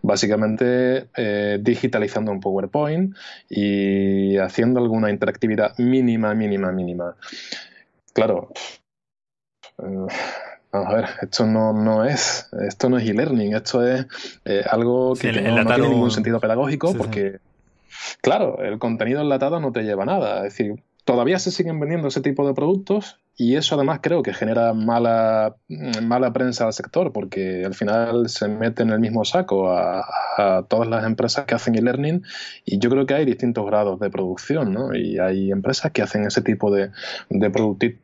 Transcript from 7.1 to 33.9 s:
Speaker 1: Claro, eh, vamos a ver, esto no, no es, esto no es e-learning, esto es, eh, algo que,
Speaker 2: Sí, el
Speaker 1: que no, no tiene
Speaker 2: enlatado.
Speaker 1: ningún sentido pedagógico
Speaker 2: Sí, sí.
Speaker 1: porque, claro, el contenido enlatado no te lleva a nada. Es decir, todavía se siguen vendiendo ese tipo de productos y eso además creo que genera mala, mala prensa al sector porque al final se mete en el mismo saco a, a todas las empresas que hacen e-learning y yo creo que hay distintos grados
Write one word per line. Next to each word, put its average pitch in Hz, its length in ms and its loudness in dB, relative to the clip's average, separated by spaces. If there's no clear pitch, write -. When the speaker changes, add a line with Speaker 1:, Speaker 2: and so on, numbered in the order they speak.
Speaker 1:
Claro, 110 380 0
eh, 95 280 -6
vamos 98 200 -2
a - 40 2
ver, 113 100 2
esto 110 240 0
no, 110 260 2
no 110 320 2
es, - 440 -2
esto 123 220 0
no 123 100 4
es 113 100 0
e-learning, 107 460 0
esto 120 320 0
es, 127 200 0
eh, 101 240 0
algo 123 460 2
que, 127 60 -6
Speaker 2:
Sí, 131 80 -2
el 113 80 0
Speaker 1:
que 101 60 0
no, 104 60 0
no 117 60 4
tiene 110 80 4
Speaker 2:
enlatado. 120 280 4
Speaker 1:
ningún 120 200 4
sentido 113 300 0
pedagógico 139 480 0
Speaker 2:
Sí, 190 60 2
sí. 117 40 -4
Speaker 1:
porque, 101 400 -4
claro, 170 400 0
el 101 160 -4
contenido 117 420 -2
enlatado 143 400 0
no 135 120 -2
te 117 100 -2
lleva 104 220 -2
a - 20 -2
nada. 127 300 0
Es 101 100 -8
decir, 110 260 -4
todavía 127 340 2
se 185 120 -2
siguen 165 280 -2
vendiendo 147 300 -2
ese 135 120 -2
tipo 143 260 0
de 139 80 0
productos 196 640 -2
y 123 180 4
eso 151 180 0
además 143 280 0
creo 160 200 2
que 98 100 -2
genera 113 400 2
mala, 113 840 2
mala 120 300 2
prensa 120 340 0
al 110 60 0
sector 160 400 -2
porque 95 540 -4
al 95 80 -4
final 117 560 0
se 104 180 -2
mete 113 340 -2
en 113 80 4
el 107 80 2
mismo 110 280 0
saco 101 440 0
a, 90 300 0
a 95 280 4
todas 113 220 0
las 113 160 0
empresas 113 400 0
que - 100 -2
hacen 123 200 0
e-learning 139 480 0
y 98 140 -2
yo 120 100 2
creo 135 160 4
que 135 100 0
hay 147 120 2
distintos 117 400 0
grados 101 340 0